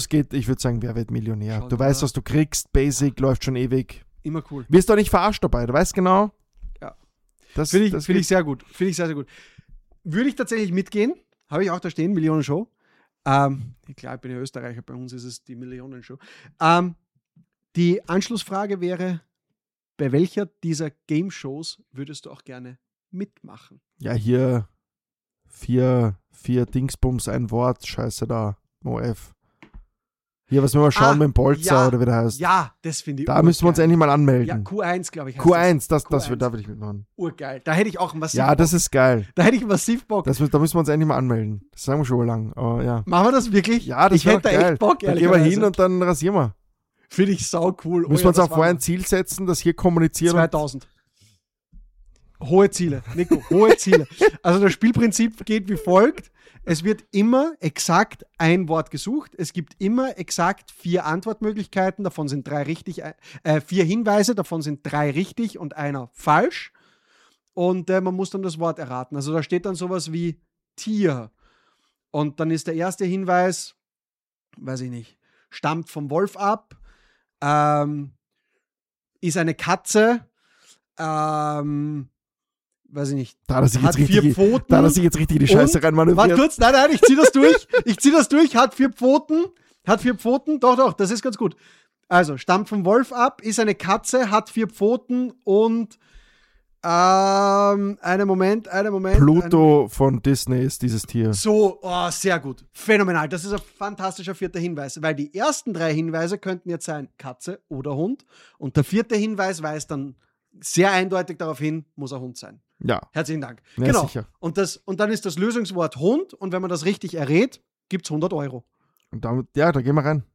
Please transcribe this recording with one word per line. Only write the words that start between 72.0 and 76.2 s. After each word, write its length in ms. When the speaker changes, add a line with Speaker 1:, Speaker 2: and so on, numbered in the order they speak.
Speaker 2:
Und 300
dann 100
ist 160
der 80
erste 300
Hinweis, 720
weiß 240
ich 100
nicht, 280
stammt 400
vom 200
Wolf 260